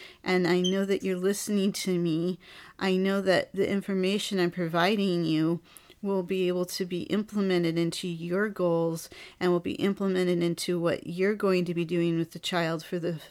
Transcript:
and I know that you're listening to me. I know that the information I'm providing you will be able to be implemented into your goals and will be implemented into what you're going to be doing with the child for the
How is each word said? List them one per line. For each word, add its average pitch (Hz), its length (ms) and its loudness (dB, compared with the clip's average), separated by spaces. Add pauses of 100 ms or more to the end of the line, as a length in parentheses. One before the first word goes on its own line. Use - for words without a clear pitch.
(220)
and 185 240 2
I 180 140 4
know 190 240 0
that 196 180 0
you're 190 140 -2
listening 196 560 0
to 180 260 0
me. 170 400 0 (400)
I 190 180 2
know 196 260 2
that 190 320 2
the 190 160 0
information 196 680 -2
I'm 175 100 2
providing 175 760 0
you 160 360 2 (400)
will 196 220 0
be 185 240 -2
able 180 180 0
to 180 200 -6
be 175 200 -4
implemented 190 720 0
into 170 300 -2
your 175 420 -2
goals 165 600 0 (320)
and 180 100 2
will 175 80 4
be - 140 -4
implemented 185 680 0
into 170 380 0
what 165 300 0
you're 185 260 0
going 190 300 2
to 175 100 -4
be 170 100 0
doing 170 320 0
with 165 140 -2
the - 80 -16
child 165 460 -2
for 180 160 -6
the 165 180 -4 (120)